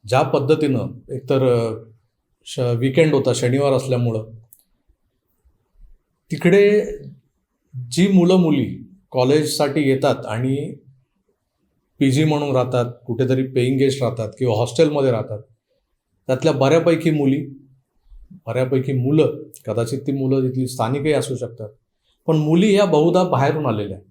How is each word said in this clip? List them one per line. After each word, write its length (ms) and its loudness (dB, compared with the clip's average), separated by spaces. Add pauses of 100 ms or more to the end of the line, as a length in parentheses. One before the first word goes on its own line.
ज्या 140 2
पद्धतीनं 640 0 (220)
एकतर, 440 0
अ, 200 -2 (720)
श-, 140 -10
विकेंड 540 0
होता, 220 2
शनिवार 380 0
असल्यामुळं 520 -2 (2000)
तिकडे 540 4 (1040)
जी 160 4
मुलं 280 6
मुली 480 0 (280)
कॉलेजसाठी 760 0
येतात 360 0
आणि 500 -4 (1200)
पीजी 240 2
म्हणून 320 0
राहतात, 300 0 (200)
कुठेतरी 380 -2
पेइंग 340 -2
गेस्ट 260 0
राहतात 260 -4 (100)
किंवा 160 0
हॉस्टेलमध्ये 560 0
राहतात, 280 -6 (880)
त्यातल्या 260 0
बऱ्यापैकी 580 2
मुली, 560 -2 (640)
बऱ्यापैकी 640 -4
मुलं, 500 0 (220)
कदाचित 340 -4
ती 120 -6
मुलं 380 0
तिथली 180 -4
स्थानिकही 460 -2
असू 220 -2
शकतात, 340 -12 (560)
पण 120 2
मुली 380 2
या 100 4
बहुधा 380 2
बाहेरून 420 0
आलेल्या 340 -4 (120)